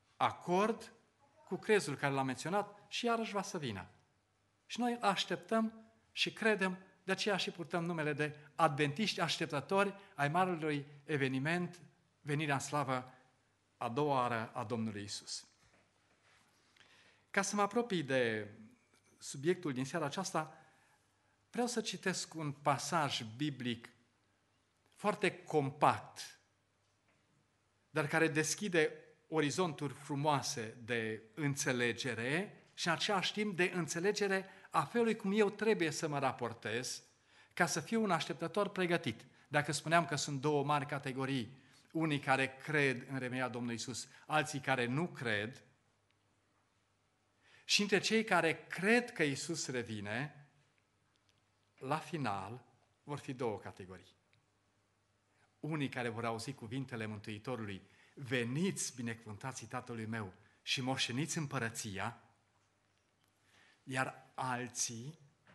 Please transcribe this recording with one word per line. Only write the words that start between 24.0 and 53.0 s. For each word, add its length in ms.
foarte 500
compact, 960
dar 180
care 200
deschide 640
orizonturi 640
frumoase 920
de 400
înțelegere 1300
și 140
în 60
același 400
timp 220
de 180
înțelegere 760
a 140
felului 320
cum 160
eu 180
trebuie 420
să 160
mă 120
raportez 840
ca 120
să 140
fiu 240
un 80
așteptător 580
pregătit. 560
Dacă 240
spuneam 340
că 100
sunt 260
două 220
mari 220
categorii, 720
unii 280
care 380
cred 520
în 80
revenirea 300
Domnului 280
Isus, 320
alții 340
care 260
nu 220
cred, 560
și 160
între 180
cei 240
care 440
cred 460
că 100
Isus 440
revine, 800
la 220
final 680